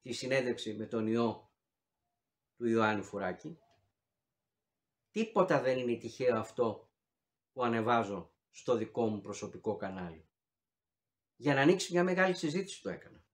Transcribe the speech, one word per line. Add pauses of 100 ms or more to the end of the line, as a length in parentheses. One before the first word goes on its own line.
τη
συνέντευξη
με
τον
ιό (1040)
του
Ιωάννη
Φουράκη. (1500)
Τίποτα
δεν
είναι
τυχαίο
αυτό (640)
που
ανεβάζω (180)
στο
δικό
μου
προσωπικό
κανάλι. (1040)
Για
να
ανοίξει
μια
μεγάλη
συζήτηση
το
έκανα.